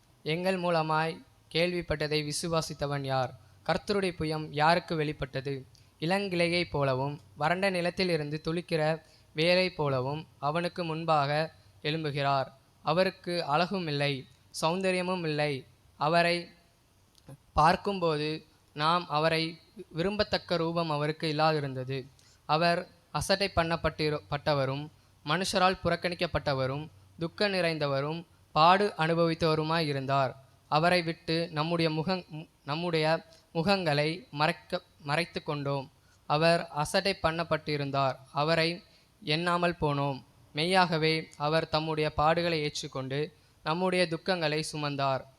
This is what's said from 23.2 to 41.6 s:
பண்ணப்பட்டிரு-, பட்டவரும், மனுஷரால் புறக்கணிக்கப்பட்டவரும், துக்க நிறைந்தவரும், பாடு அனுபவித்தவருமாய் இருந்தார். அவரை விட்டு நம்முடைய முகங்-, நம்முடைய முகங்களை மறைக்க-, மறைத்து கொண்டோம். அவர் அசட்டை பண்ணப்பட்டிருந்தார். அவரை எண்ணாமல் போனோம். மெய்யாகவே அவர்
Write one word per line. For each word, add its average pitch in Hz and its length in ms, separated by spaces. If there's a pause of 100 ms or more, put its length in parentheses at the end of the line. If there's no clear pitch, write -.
பண்ணப்பட்டிரு-, 156 640 (100)
பட்டவரும், 143 580 (360)
மனுஷரால் 185 600
புறக்கணிக்கப்பட்டவரும், 151 1040 (300)
துக்க 165 300
நிறைந்தவரும், 160 760 (280)
பாடு 185 460
அனுபவித்தவருமாய் 160 880
இருந்தார். 135 580 (240)
அவரை 170 340
விட்டு 165 500
நம்முடைய 165 380
முகங்-, 160 580 (160)
நம்முடைய 160 600 (280)
முகங்களை 165 760
மறைக்க-, 160 520 (180)
மறைத்து 160 420
கொண்டோம். 139 480 (360)
அவர் 165 420
அசட்டை 185 540
பண்ணப்பட்டிருந்தார். 147 960 (160)
அவரை 165 500 (400)
எண்ணாமல் 175 580
போனோம். 143 440 (280)
மெய்யாகவே 160 840
அவர் 160 320